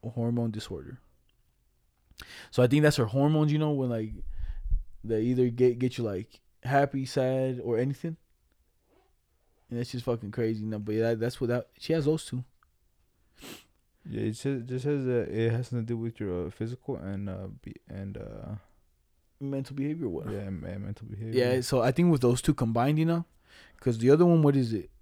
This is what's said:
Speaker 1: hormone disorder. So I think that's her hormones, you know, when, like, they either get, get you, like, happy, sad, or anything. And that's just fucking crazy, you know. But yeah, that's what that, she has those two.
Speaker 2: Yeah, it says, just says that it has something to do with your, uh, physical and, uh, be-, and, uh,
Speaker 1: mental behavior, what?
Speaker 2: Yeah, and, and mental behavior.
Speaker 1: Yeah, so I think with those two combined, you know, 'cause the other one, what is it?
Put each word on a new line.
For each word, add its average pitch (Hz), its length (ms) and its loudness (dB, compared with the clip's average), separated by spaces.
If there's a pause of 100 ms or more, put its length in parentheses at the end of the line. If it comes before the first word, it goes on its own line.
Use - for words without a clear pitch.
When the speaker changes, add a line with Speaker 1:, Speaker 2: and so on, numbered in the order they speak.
Speaker 1:
hormone 117 480 -2
disorder. 104 480 -10 (1500)
So - 140 2
I 127 40 6
think 143 140 6
that's 151 160 6
her 123 80 4
hormones, 147 460 2
you 151 80 2
know, 151 120 0
when, 131 180 -2
like, 110 240 -4 (880)
they 107 180 0
either 123 280 4
get, 123 280 4
get 127 220 -2
you, 120 40 -2
like, 101 360 -6 (240)
happy, 135 420 2
sad, 131 580 0
or 113 140 0
anything. 143 400 -2 (1500)
And 120 100 -6
that's 120 120 -6
just 120 140 -6
fucking 113 260 -4
crazy, 113 300 -2
you 107 60 -6
know. 110 120 -4
But 107 160 -4
yeah, 113 180 2
that's 117 260 -4
what 120 120 0
that, 120 160 -2 (100)
she - 160 -4
has 160 120 0
those 151 200 0
two. 127 180 -8 (1700)
Speaker 2:
Yeah, 107 120 -4
it 110 160 -2
says, 135 280 -4
just 127 200 -6
says 143 200 0
that 123 240 0
it 113 220 2
has 120 160 -2
something 120 180 -2
to 117 80 -4
do 117 40 -4
with 113 220 -6
your, 90 280 -2
uh, - 20 -4
physical 117 460 -8
and, 98 340 -6
uh, 95 180 -8 (140)
be-, - 140 -16 (140)
and, 98 280 -10
uh, - 380 -10 (840)
Speaker 1:
mental 139 340 -6
behavior, 147 320 -4
what? 87 240 -6
Speaker 2:
Yeah, 101 80 -4
and, 95 240 -8
and 98 220 -8
mental 101 220 -10
behavior. 107 260 -8 (220)
Speaker 1:
Yeah, 127 60 0
so 123 200 0
I 123 100 2
think 175 200 4
with 139 100 4
those 123 200 4
two 151 120 2
combined, 120 460 2
you 160 60 2
know, 165 200 0 (560)
'cause 120 160 0
the 117 120 4
other 160 160 10
one, 170 180 8
what 143 120 8
is 123 180 2
it? 95 160 -4 (120)